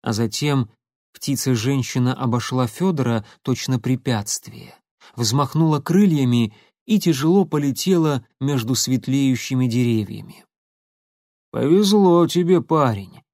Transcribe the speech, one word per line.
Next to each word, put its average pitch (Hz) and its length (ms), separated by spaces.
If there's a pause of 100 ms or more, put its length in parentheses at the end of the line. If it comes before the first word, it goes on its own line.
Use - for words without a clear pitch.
А 113 120
затем 120 580 (420)
птица-женщина 127 1000
обошла 123 520
Фёдора 127 600 (180)
точно 131 360
препятствие, 120 960 (400)
взмахнула 143 640
крыльями 139 760 (300)
и 214 140
тяжело 165 460
полетела 151 800 (140)
между 131 360
светлеющими 127 920
деревьями. 113 760 (1040)
«Повезло 175 760
тебе, 175 340
парень!» 117 600 (120)